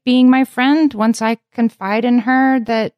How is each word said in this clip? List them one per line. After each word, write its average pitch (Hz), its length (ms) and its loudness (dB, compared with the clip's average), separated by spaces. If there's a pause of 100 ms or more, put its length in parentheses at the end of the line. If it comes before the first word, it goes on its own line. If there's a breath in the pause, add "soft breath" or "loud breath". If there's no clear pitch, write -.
being 254 260 4
my 262 140 2
friend 277 500 0
once 220 260 -2
I 226 180 -2 (120)
confide 220 540 -4
in 247 160 2
her 262 400 0
that, 220 380 -4